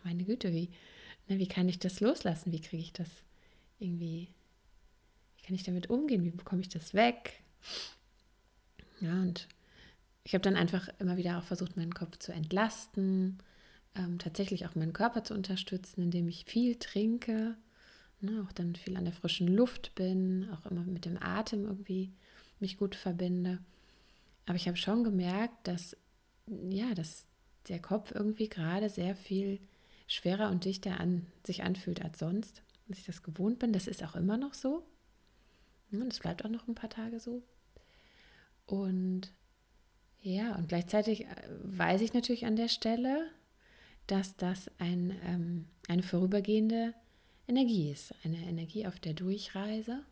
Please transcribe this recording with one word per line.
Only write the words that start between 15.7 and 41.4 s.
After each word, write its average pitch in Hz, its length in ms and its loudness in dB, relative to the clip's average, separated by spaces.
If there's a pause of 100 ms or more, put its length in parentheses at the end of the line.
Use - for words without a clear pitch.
indem 175 260 2
ich 170 180 -6
viel 240 320 2
trinke, 220 800 0 (640)
ne, 208 260 -2
auch - 40 -10
dann 175 240 -2
viel 185 220 -6
an 180 80 0
der 170 80 0
frischen 175 340 2
Luft 220 480 6
bin, 185 560 2
auch 165 140 -10
immer 175 180 -2
mit 175 220 -4
dem 175 160 -2
Atem 202 440 -2
irgendwie 190 460 -2 (480)
mich 190 180 -4
gut 196 180 0
verbinde. 180 640 0 (840)
Aber 170 100 0
ich - 120 0
habe 175 100 0
schon 226 260 2
gemerkt, 202 640 0
dass, 175 280 -4 (520)
ja, 202 480 -2
dass 160 320 -6 (400)
der 175 120 -4
Kopf 196 320 -2
irgendwie 214 380 0
gerade 185 400 0
sehr 190 260 -2
viel 196 440 -2 (480)
schwerer 202 420 2
und 180 160 2
dichter 190 340 -2
an 175 280 0 (160)
sich - 200 -6
anfühlt 180 400 -2
als 160 140 -6
sonst, 185 460 -2 (240)
als 196 120 -10
ich - 60 -18
das - 160 -10
gewohnt 196 380 0
bin. 233 140 2
Das 202 120 2
ist - 180 -4
auch 151 120 -6
immer 196 220 2
noch 277 180 -4
so. 302 280 -2 (1080)
Ja, 202 80 -2
und 254 100 -2
das - 100 -4
bleibt 175 240 -4
auch 214 60 -4
noch 226 180 -6
ein 233 60 -2
paar 220 160 -10
Tage 226 300 -8
so. 240 240 -8 (1200)
Und 185 640 -2 (920)
ja, 202 340 0
und 170 120 -2
gleichzeitig, 208 580 2
äh, - 240 -12 (140)